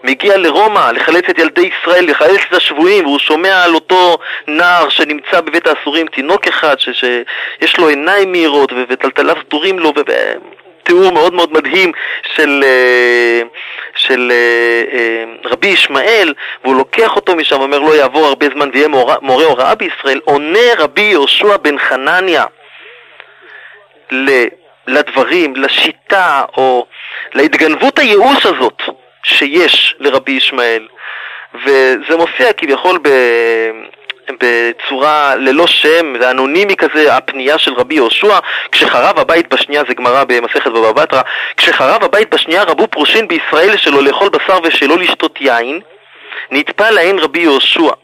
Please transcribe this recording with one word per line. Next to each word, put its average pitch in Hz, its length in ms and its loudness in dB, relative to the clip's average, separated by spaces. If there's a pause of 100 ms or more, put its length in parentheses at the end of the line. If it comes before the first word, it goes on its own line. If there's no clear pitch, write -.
מגיע 190 340 0
לרומא 175 540 2
לחלץ 160 380 0
את 190 100 -2
ילדי 165 300 0 (120)
ישראל, 180 240 2
לחלץ 156 340 2 (100)
את 175 40 -2
השבויים, 170 520 0
והוא 139 140 -2
שומע 180 440 0
על 165 120 2
אותו 175 420 2 (300)
נער 170 420 2
שנמצא 151 520 -2
בבית 160 260 -2
האסורים, 156 400 -2
תינוק 160 400 -4
אחד 143 320 0
ש-, - 100 -4
שיש - 880 -4
לו 170 100 2
עיניים 180 440 0
מהירות 147 420 0
ו-, 123 160 -4
וטלטליו 139 460 -2 (100)
סדורים 175 340 -4
לו, 156 160 0
ו-, 147 120 0
ו-, - 260 -2 (500)
תיאור 180 280 4
מאוד 170 220 2
מאוד 170 200 0
מדהים 170 380 0 (440)
של, 143 280 0
אה, 123 800 4 (540)
של, - 360 0
אה, 120 680 0
אה, 113 260 -2 (220)
רבי 127 220 -4
ישמעאל, 175 680 0 (300)
והוא 131 120 0
לוקח 196 400 0
אותו 190 200 0
משם, 143 260 -2
אומר, 143 180 -2
"לא 156 160 2
יעבור 143 300 2
הרבה 139 280 0
זמן 143 200 -2
ויהיה 143 140 2
מורה, 135 340 2
מורה 135 240 2
הוראה 147 300 2
בישראל." 139 480 -4
עונה 165 540 2
רבי 156 240 -2
יהושע 196 560 2
בן 147 200 -2
חנניה 151 680 0 (1700)
ל-, 131 340 2 (420)
לדברים, 139 680 0
לשיטה, 156 880 0 (140)
או 127 280 2 (480)
להתגנבות 156 680 0
הייאוש 240 460 4
הזאת 131 360 -2 (440)
שיש - 760 0
לרבי 135 320 -2
ישמעאל. 120 560 -2 (680)
וזה 131 600 2
מופיע 202 360 0
כביכול 170 480 0
ב-, 147 80 2 (1300)
בצורה 131 960 0
ללא 135 320 2
שם, 156 520 2
זה 127 120 2
אנונימי 160 440 0
כזה, 147 400 2
הפנייה 135 420 -2
של 143 160 -2
רבי 127 220 -2
יהושע. 185 440 2 (320)
"כשחרב 147 480 0
הבית 160 340 0
בשנייה", 147 340 -2
זה 127 60 -4
גמרא 127 300 0
במסכת 123 440 -2
בבא 113 240 2
בתרא, 135 300 2 (360)
"כשחרב 170 460 0
הבית 202 300 0
בשנייה 160 300 0
רבו 175 240 0
פרושין 214 400 -2
בישראל 170 500 0
שלא 139 260 0
לאכול 139 260 0
בשר 185 340 0
ושלא 151 340 0
לשתות 165 440 -4
יין, 127 380 -2 (720)
נטפל 170 400 0
להן 190 280 2
רבי 156 200 -2
יהושע." 147 520 2 (120)